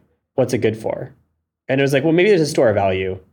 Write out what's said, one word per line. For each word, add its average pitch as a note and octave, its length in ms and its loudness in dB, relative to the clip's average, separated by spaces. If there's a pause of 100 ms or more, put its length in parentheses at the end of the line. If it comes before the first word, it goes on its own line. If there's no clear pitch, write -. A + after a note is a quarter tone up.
(340)
What's B2+ 200 -2
it A#2+ 40 0
good A2 180 0
for?" - 380 -8 (560)
And C3 100 0
it C#3 40 2
was C#3 100 0
like, C3+ 100 2
"Well, D#3+ 80 0
maybe F3 160 2
there's G3 140 4
a D3+ 40 0
store C#3+ 220 0
of G#2 80 2
value." F#2+ 420 -2 (160)